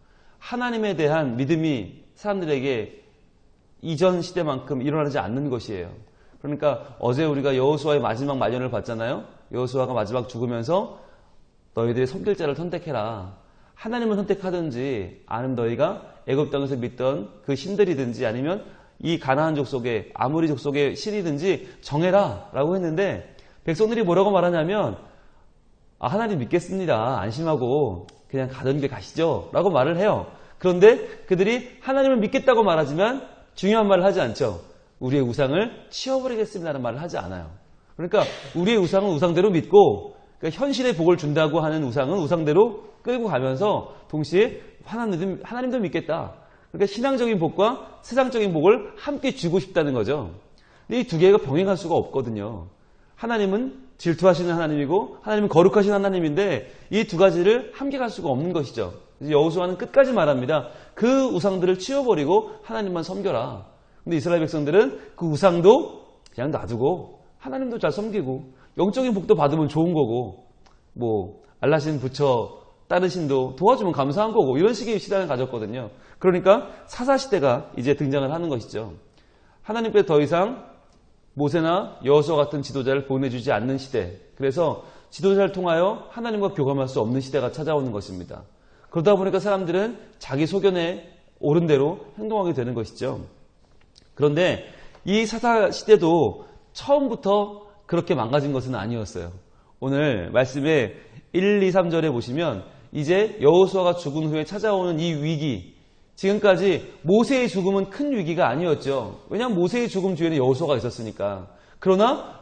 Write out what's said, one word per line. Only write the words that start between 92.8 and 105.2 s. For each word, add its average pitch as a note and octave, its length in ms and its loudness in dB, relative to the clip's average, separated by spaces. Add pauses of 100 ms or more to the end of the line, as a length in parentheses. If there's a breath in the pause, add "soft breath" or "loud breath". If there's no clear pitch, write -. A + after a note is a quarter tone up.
그런데 D3 500 2 (400 loud breath)
이 G#3+ 220 2
사사 A3+ 440 2
시대도 E3 760 4 (260 loud breath)
처음부터 G#3+ 960 0 (180)
그렇게 F3 280 0
망가진 C#3 380 0
것은 B2+ 220 -4
아니었어요. G2 580 -6 (480 soft breath)
오늘 C3+ 520 0
말씀의 C3 640 2 (380 loud breath)
일, G3+ 300 4
이, F#3 80 4
삼 F3 200 2
절에 D#3+ 200 0
보시면 A#2+ 540 -4 (280 loud breath)
이제 F#3+ 480 0
여호수아가 F3 540 6
죽은 D#3 340 -4
후에 D#3 160 -2
찾아오는 F#3+ 540 -2
이 E3 240 -2